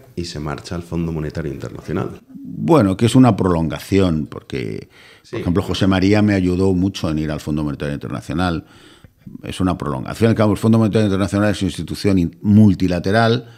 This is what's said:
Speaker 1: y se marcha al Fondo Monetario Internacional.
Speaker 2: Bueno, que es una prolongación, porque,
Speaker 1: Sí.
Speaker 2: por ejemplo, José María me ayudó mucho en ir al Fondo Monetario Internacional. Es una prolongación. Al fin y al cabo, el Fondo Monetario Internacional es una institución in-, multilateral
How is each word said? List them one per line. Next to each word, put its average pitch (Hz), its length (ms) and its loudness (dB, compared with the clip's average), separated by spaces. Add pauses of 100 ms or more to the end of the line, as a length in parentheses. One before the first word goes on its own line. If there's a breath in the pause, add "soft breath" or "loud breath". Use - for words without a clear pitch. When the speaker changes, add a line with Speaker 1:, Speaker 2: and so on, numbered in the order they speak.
(160)
Speaker 1:
y 87 100 -8
se 82 140 -12
marcha 76 360 -10
al 85 60 -8
Fondo 85 300 -6
Monetario 76 420 -6
Internacional. 67 680 -8 (120)
Speaker 2:
Bueno, 107 640 0
que 117 80 2
es 113 100 2
una 127 200 8
prolongación, 82 880 0
porque, 53 640 -10 (320 loud breath)
Speaker 1:
Sí. - 100 -20
Speaker 2:
por 110 100 -8
ejemplo, 87 200 0
José 92 240 -2
María 95 380 4
me 104 100 4
ayudó 92 400 2
mucho 92 380 -2
en 78 80 -2
ir 78 100 -4
al 76 100 -6
Fondo 76 240 -4
Monetario 73 300 -6
Internacional. 71 720 -4 (760 loud breath)
Es - 160 -10
una 90 180 0
prolongación. 67 320 -8
Al - 60 -8
fin 110 100 2
y 113 40 4
al 110 60 2
cabo, 107 180 2
el 92 40 -2
Fondo 113 220 2
Monetario 110 280 2
Internacional 101 440 0
es 98 100 -4
una 95 80 0
institución 85 480 -2
in-, 85 240 0
multilateral 101 1160 4